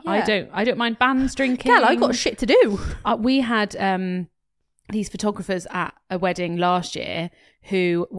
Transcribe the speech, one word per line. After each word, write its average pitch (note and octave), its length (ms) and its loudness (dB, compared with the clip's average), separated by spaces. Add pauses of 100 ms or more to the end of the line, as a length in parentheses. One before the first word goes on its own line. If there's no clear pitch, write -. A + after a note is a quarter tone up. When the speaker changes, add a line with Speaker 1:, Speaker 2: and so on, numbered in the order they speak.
Speaker 1:
I G3 120 0
Speaker 2:
Yeah. G3 60 0
Speaker 1:
don't, G3+ 280 -2
I G3 100 -2
don't A#3+ 140 0
mind A3+ 200 -2
bands C4 380 2
drinking. C4 360 0
Speaker 2:
Girl, F#4+ 140 6
I B3 100 6
got B3 200 2
shit A#3+ 240 -2
to B3 80 -2
do. A3+ 320 6 (260)
Speaker 1:
Uh, A3+ 140 0
we C4 220 2
had, A3 360 0
um, F#3 500 -2 (600)
these G#3 200 -4
photographers G3 600 -4
at - 240 -6 (160)
a F#3 80 -4
wedding F3 400 -2
last F3+ 380 0
year - 340 -6 (340)
who, F3 440 0 (120)